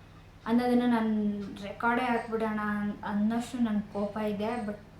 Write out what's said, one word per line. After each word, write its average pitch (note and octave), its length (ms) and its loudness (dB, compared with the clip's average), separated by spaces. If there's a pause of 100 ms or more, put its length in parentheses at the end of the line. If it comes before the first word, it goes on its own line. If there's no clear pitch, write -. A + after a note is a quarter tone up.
(460)
ಅನ್ನೋದನ್ನ A#3+ 400 4
ನಾನ್ G#3+ 560 2 (200)
ರೆಕಾರ್ಡೇ A#3+ 420 0
ಹಾಕ್ಬಿಡೋಣ A3 580 -2
ಅನ್-, G#3 420 -2
ಅನ್ನೋಷ್ಟು A3 540 0
ನನ್ G#3+ 220 2
ಕೋಪ G3+ 360 -4
ಇದೆ. G#3+ 500 -2
But G#3 100 -4 (240)